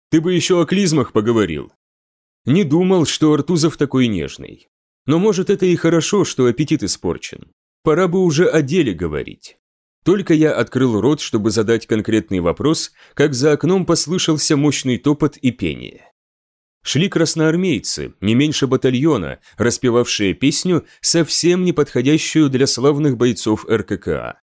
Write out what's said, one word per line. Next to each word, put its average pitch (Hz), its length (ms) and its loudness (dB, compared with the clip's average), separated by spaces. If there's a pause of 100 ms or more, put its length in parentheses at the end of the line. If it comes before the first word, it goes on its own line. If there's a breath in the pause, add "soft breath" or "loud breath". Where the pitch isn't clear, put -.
Ты 160 120 2
бы 180 120 -2
ещё 175 260 0
о 160 60 0
клизмах 160 460 0
поговорил". 104 600 -2 (760)
Не 165 180 2
думал, 180 420 2
что 156 280 0
Артузов 151 440 0
такой 131 300 0
нежный. 73 600 -8 (380)
Но, 156 140 2
может, 190 300 0
это 196 160 0
и 175 100 4
хорошо, 165 500 2
что 127 220 0
аппетит 139 360 0
испорчен. - 680 -8 (320)
Пора 160 240 2
бы 185 160 0
уже 165 240 2
о 156 140 2
деле 143 320 0
говорить. 73 640 -8 (460)
Только 190 300 2
я 156 200 4
открыл 120 460 0
рот, 143 220 0
чтобы 110 300 -2
задать 110 340 0
конкретный 107 540 -2
вопрос, 87 520 -2 (220 soft breath)
как 143 220 0
за 139 160 2
окном 170 340 0
послышался 165 720 0
мощный 135 400 0
топот 147 400 -2
и 127 140 -2
пение. 69 600 -8 (720)
Шли 175 260 0
красноармейцы, 160 1120 -2
не 104 120 0
меньше 143 320 0
батальона, 127 720 0 (180 soft breath)
распевавшие 113 760 0
песню, 143 520 -2 (140)
совсем 170 640 0
не 175 100 0
подходящую 147 760 0
для 131 160 2
славных 143 520 0
бойцов 113 520 0
Р 107 140 0
К 98 140 -4
К - 100 -14
А. 60 400 -6